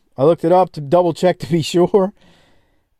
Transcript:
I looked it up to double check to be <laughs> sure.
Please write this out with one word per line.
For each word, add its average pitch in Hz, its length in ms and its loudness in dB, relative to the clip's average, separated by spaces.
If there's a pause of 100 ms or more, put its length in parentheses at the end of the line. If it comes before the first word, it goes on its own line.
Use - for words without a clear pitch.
(160)
I 127 80 -2
looked 160 200 0
it 170 80 2
up 180 200 2
to 160 80 -14
double 165 320 0
check 175 280 -2
to - 100 -10
be 165 120 0
<laughs> - 0 -
sure. 185 520 0 (840)